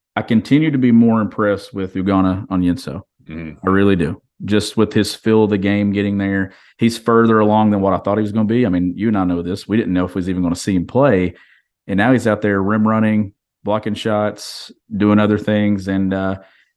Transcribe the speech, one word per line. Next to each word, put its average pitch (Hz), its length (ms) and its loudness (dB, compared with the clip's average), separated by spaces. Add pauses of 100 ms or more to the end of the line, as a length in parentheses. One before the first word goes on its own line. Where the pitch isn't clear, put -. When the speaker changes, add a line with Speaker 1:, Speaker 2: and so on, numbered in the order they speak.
(140)
Speaker 1:
I - 80 -4
continue 160 480 2
to 139 80 0
be 123 140 4
more 113 280 4
impressed 101 540 -2
with 95 200 -8
Ugonna 95 520 0
Onyenso. 90 540 -2 (240)
Speaker 2:
Mm-hmm. 80 420 -14
Speaker 1:
I 92 60 2
really 98 240 4
do. 82 260 -4 (220)
Just 104 320 -2
with 107 160 2
his 104 240 0
feel 110 260 2
of 104 80 2
the 104 80 0
game 101 340 0
getting 101 260 -2
there. 98 340 -2 (260)
He's 117 180 0
further 113 440 4
along 107 300 4
than 101 100 0
what 95 120 2
I 92 60 0
thought 101 200 -2
he 110 40 0
was 107 80 -4
gonna 107 140 -2
be. 117 200 0
I 110 40 0
mean, 90 280 0
you 101 120 -2
and 107 100 0
I 95 60 0
know 90 180 -2
this. 87 240 -8
We 101 100 0
didn't 101 180 -2
know 90 100 0
if 90 100 -6
we 98 60 -4
was 87 80 -4
even 92 160 -2
gonna 85 100 -2
see 98 220 -2
him 87 100 -2
play. 101 480 2 (540)
And 98 80 -4
now 107 160 2
he's 117 160 0
out 104 120 0
there 101 220 0
rim 107 240 0
running, 107 480 0 (300)
blocking 104 300 -4
shots, 104 760 -6 (260)
doing 104 220 4
other 104 200 2
things. 104 500 -2
And, 95 260 -2
uh, 95 220 -4 (400)